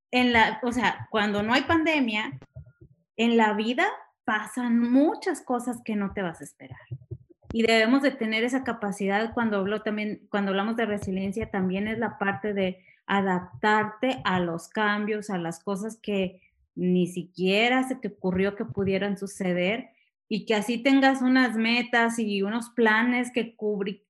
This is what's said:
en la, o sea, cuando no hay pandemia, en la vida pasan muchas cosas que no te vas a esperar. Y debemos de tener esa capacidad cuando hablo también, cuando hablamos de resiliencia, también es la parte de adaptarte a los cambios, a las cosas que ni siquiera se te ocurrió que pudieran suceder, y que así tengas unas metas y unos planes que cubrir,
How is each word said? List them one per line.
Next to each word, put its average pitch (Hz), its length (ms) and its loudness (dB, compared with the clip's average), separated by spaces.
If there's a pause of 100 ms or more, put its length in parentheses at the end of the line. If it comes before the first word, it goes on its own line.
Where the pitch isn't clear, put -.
(120)
en 247 200 4
la, 220 320 4
o 240 80 -2
sea, 214 400 -2
cuando 208 320 0
no 220 100 0
hay 277 100 2
pandemia, 277 760 0 (800)
en 233 160 4
la 214 180 6
vida 240 340 0 (380)
pasan 233 540 -2
muchas 277 600 2
cosas 240 420 -4
que 220 120 -4
no 196 180 -4
te 202 80 -4
vas 165 180 -4
a 147 40 -18
esperar. - 360 -18 (720)
Y 226 120 0
debemos 226 400 4
de 269 80 2
tener 220 320 -2
esa 254 200 -2
capacidad 208 680 -2
cuando 220 240 -2
hablo 202 240 -2
también, 214 480 -6
cuando 202 220 0
hablamos 202 240 -2
de 233 100 0
resiliencia, 202 640 -4
también 190 380 -2
es 220 100 -4
la 220 220 -4
parte 202 340 -2
de 185 320 -2 (220)
adaptarte 208 1160 0
a 185 160 0
los 170 280 -4
cambios, 214 640 -2
a 185 80 -4
las 165 240 -8
cosas 202 340 -6
que 190 440 -4 (340)
ni 180 320 2
siquiera 202 800 0
se 262 80 -4
te 202 140 -8
ocurrió 190 460 -2
que 226 100 -6
pudieran 196 520 -2
suceder, 190 720 -2 (400)
y 220 160 -4
que 226 80 0
así 214 240 0
tengas 269 460 4
unas 254 320 4
metas 233 640 2
y 202 240 0
unos 226 260 -2
planes 240 600 2
que 226 240 -4
cubrir, 208 540 -4